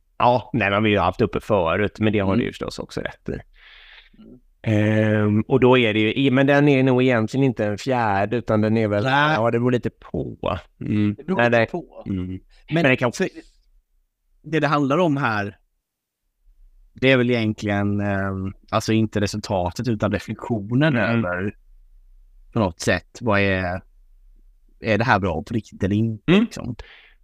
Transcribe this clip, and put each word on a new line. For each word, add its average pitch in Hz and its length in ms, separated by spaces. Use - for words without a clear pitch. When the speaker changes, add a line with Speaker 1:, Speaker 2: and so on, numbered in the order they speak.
Speaker 1:
Ja, 120 340
nej, 101 180
men 101 120
vi 104 140
har 85 80
haft 92 160
uppe - 200
förut, 95 600
men 107 120
det 107 60
har 98 80
Speaker 2:
Mm. 95 120
Speaker 1:
du 101 60
ju 98 80
förstås - 260
också - 220
rätt - 280
i. - 100
Ehm, 107 800
och 135 180
då 127 180
är 110 160
det 110 60
ju, 107 140
i-, 135 160
men 135 160
den 143 220
är 135 140
nog 127 200
egentligen 127 420
inte 117 220
en 104 120
fjärde, 110 580
utan 110 240
den 107 160
är 110 120
väl, 104 160
Speaker 2:
Nej. 147 300
Speaker 1:
ja, 117 160
det 117 80
beror 123 120
lite 120 200
på. 120 680
Mm. 104 380
Speaker 2:
Det - 60
beror 185 120
Speaker 1:
Nej, 120 100
Speaker 2:
lite 120 120
Speaker 1:
nej. 113 100
Speaker 2:
på. - 380
Speaker 1:
Mm. 92 200
Speaker 2:
Men 92 140
Speaker 1:
Men 170 100
det 131 120
kan 123 160
Speaker 2:
för 180 160
det 151 180
det 147 60
handlar 147 320
om 160 180
här, 107 400
det 131 200
är 131 40
väl 123 140
egentligen, 104 680
ehm, 98 520
alltså 110 220
inte 107 280
resultatet, 101 680
utan 107 240
reflektionen 117 840
Speaker 1:
Mm. 113 280
Speaker 2:
över 90 320
på 120 60
något 95 220
sätt, - 400
vad 101 200
är, 92 420
är 104 180
det 113 60
här 117 140
bra 82 240
på - 120
riktigt 110 280
eller 101 140
inte, 113 360
Speaker 1:
Mm. 214 120
Speaker 2:
liksom? - 320